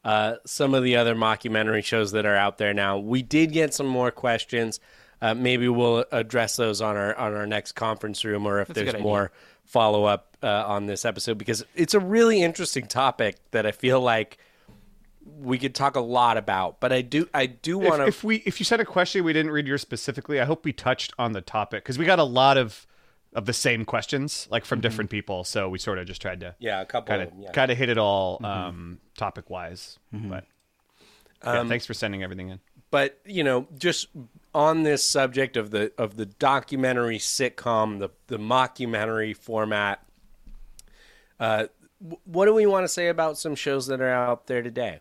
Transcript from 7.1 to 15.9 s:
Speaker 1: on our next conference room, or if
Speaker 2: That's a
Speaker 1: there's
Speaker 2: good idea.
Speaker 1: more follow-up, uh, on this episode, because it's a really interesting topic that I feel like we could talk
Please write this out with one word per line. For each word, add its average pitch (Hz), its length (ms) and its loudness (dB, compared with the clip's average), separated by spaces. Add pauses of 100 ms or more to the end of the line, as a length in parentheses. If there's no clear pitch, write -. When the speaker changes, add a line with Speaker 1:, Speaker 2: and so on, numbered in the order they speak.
Speaker 1:
on 107 180 -4
our 104 100 -4
next 104 280 -6
conference 110 520 -4
room, 104 220 -2
or 101 140 2
if 95 80 -4
Speaker 2:
That's - 100 -4
a - 20 -2
Speaker 1:
there's 117 120 -2
Speaker 2:
good 104 80 -6
idea. 107 60 -2
Speaker 1:
more 101 240 2 (340)
follow-up, 104 760 2
uh, 104 240 0
on 101 220 -2
this 101 180 -6
episode, 110 320 -2
because 107 260 -4 (120)
it's 170 180 2
a 208 60 6
really 214 420 4
interesting 165 460 -2
topic 123 480 0 (160)
that 107 160 2
I 101 40 2
feel 127 300 2
like 113 380 0 (1000)
we 127 180 -2
could 127 180 -4
talk 139 220 2